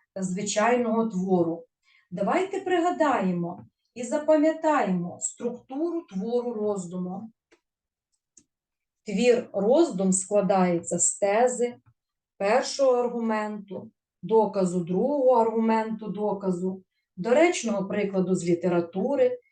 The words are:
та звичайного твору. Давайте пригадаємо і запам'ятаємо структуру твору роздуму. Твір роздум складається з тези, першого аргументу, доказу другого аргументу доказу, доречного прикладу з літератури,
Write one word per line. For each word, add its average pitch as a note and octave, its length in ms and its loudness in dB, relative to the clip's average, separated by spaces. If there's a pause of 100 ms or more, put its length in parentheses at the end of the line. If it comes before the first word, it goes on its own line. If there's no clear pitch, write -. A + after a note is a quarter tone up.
(140)
та F#3+ 100 -8
звичайного A3 840 0
твору. F#3 560 0 (460)
Давайте C#4 500 -2
пригадаємо B3+ 1040 0 (280)
і B3 100 -10
запам'ятаємо D4 1160 2
структуру C#4+ 800 -6
твору A#3 520 -4
роздуму. F3+ 760 -6 (1700)
Твір A#3 480 2
роздум G#3 600 2
складається F#3 840 0
з - 180 -2
тези, A#3 580 0 (640)
першого B3+ 540 0
аргументу, A3 1000 -4 (300)
доказу F#3+ 640 2
другого B3 580 2
аргументу A3+ 680 0
доказу, F#3+ 760 -4 (320)
доречного A3+ 720 2
прикладу F#3+ 480 0
з E3 100 -2
літератури, F#3+ 960 0 (120)